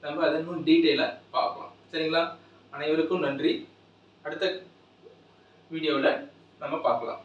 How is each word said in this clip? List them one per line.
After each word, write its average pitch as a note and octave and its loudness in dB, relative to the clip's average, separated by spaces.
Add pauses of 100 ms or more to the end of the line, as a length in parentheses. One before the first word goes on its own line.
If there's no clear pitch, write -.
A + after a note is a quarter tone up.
நம்ம D3+ -2
அதை D#3 0
இன்னும் E3 -6
டீட்டெயிலா D3+ 6 (300)
பார்க்கலாம். - -2 (180)
சரிங்களா? D#3+ 0 (540)
அனைவருக்கும் D#3 0
நன்றி. C#3 0 (720)
அடுத்த E3+ -4 (1300)
வீடியோல C#3+ 2 (540)
நம்ம - -4
பார்க்கலாம். - -2